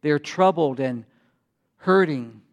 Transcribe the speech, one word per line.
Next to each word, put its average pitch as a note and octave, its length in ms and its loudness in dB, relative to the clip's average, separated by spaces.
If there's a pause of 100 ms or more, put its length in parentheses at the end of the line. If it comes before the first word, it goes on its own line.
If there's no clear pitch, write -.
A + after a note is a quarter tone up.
They're D3+ 180 0
troubled D3+ 640 0
and B2 240 -4 (720)
hurting. C#3+ 600 0 (120)